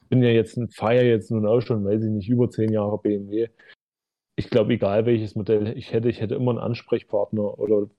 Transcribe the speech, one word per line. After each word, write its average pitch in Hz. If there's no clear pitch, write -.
Ich -
bin 127
ja 120
jetzt 113
ein, 117
feier 120
jetzt 113
nun 110
auch 113
schon, 113
weiß 104
ich 110
nicht, 104
über 123
zehn 110
Jahre 104
B 104
M 101
W. 110
Ich -
glaub, 113
egal 107
welches 110
Modell 107
ich -
hätte, 117
ich 110
hätte 113
immer 123
einen 113
Ansprechpartner 107
oder 104